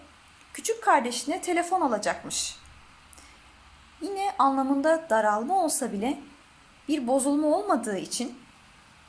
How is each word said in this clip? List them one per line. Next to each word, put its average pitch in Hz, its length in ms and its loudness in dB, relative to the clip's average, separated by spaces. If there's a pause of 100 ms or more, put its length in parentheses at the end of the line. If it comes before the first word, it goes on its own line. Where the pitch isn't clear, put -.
(540)
küçük - 300 -6
kardeşine 294 580 2
telefon 349 400 0
alacakmış. - 800 -2 (1400)
Yine 392 380 -4
anlamında 277 720 2
daralma 220 540 2
olsa 269 280 0
bile 208 280 -4 (680)
bir 277 200 0
bozulma 285 400 2
olmadığı 302 500 0
için - 420 -6 (680)